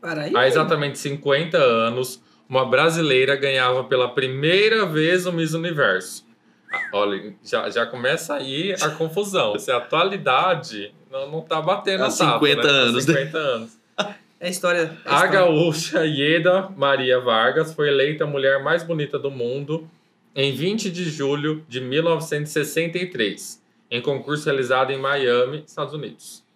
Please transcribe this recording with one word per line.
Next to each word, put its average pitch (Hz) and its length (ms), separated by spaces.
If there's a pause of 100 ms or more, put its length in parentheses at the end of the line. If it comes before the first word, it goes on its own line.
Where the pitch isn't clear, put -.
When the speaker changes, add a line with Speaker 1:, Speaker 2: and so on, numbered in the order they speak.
Speaker 1:
Paraíba? 156 400
Speaker 2:
Há 127 60
exatamente 147 520
cinquenta 143 580
anos, 120 640 (280)
uma 131 180
brasileira 139 720
ganhava 131 480
pela 127 240
primeira 165 760
vez 170 420
o 185 60
Miss 165 220
Universo. 147 720 (440)
Ah, - 80 (140)
olha, 101 500
já, 107 280
já 113 160
começa 127 480
aí 151 480
a 151 80
confusão. 160 680
Se - 120
a - 80
atualidade 151 1120 (180)
não, 135 200
não 156 100
tá 160 220
batendo 190 400
Speaker 3:
Há 131 40
Speaker 2:
a - 40
data, 156 240
Speaker 3:
cinquenta 143 300
Speaker 2:
né? 151 40 (120)
Speaker 3:
anos, 123 260
né? 165 80
Speaker 2:
Cinquenta 156 240
anos. 120 320 (680)
Speaker 1:
É 175 80
a - 20
história, 175 280 (280)
é - 20
a 143 40
Speaker 2:
A 156 120
Speaker 1:
história. 185 60
Speaker 2:
gaúcha 165 760
Ieda 165 720
Maria 135 420
Vargas 123 540
foi 147 160
eleita 143 360
a - 20
mulher 139 360
mais 165 200
bonita 151 360
do 139 120
mundo 139 580 (480)
em 139 160
vinte 196 380
de 175 180
julho 147 580
de 123 140
mil 131 220
novecentos 151 480
e - 20
sessenta 165 460
e 185 80
três, 107 560 (280)
em 120 120
concurso 143 440
realizado 131 440
em 139 80
Miami, 135 680
Estados 143 280
Unidos. - 480 (140)